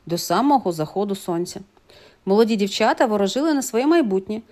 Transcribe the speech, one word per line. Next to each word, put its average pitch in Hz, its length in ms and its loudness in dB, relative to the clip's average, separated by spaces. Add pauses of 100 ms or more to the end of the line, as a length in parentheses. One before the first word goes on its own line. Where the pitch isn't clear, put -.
до 165 120 -4
самого 220 540 0
заходу 190 420 -4
сонця. 180 460 -6 (640)
Молоді 214 320 4
дівчата 214 500 2
ворожили 220 480 0
на 269 80 0
своє 247 240 -2
майбутнє, 220 640 0